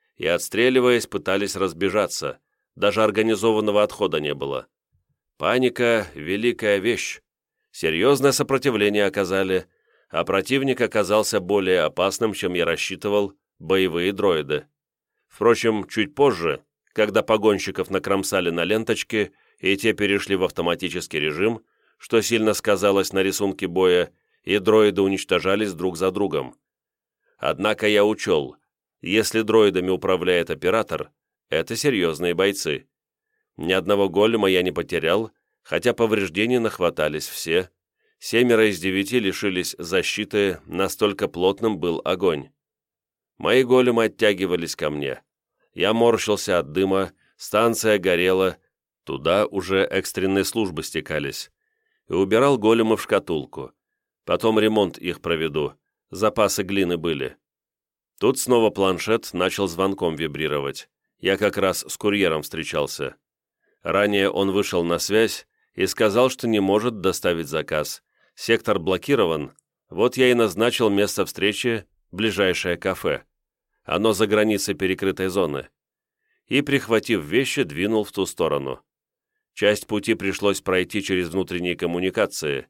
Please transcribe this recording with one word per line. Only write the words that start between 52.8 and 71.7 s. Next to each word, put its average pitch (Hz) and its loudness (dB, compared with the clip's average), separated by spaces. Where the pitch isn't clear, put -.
в - -2
шкатулку. 73 -4
Потом 110 0
ремонт 107 2
их - -8
проведу, 78 -4
запасы 104 0
глины 92 0
были. 76 -4
Тут 127 2
снова 117 4
планшет 98 -2
начал 92 0
звонком 90 -2
вибрировать. 73 -4
Я 95 0
как 98 0
раз 95 0
с - -12
курьером 95 0
встречался. 76 -6
Ранее 101 2
он 98 0
вышел 95 0
на 85 0
связь 107 0
и 95 -2
сказал, 113 2
что 127 -6
не 110 2
может 104 0
доставить 85 -2
заказ. 76 -4
Сектор 110 0
блокирован, 87 0
вот 117 0
я 127 6
и - 6
назначил 113 2
место 101 0
встречи, 104 -4